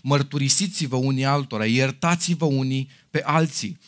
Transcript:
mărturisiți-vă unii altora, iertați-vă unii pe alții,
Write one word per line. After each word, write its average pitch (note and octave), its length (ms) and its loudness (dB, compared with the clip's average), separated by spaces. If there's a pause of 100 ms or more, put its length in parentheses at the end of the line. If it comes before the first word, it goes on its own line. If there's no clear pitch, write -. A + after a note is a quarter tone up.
mărturisiți-vă C#3 960 0
unii C3 300 0
altora, C3+ 400 -2
iertați-vă C#3+ 800 0
unii C3 440 -2 (200)
pe D#3 140 -4
alții, D3 640 0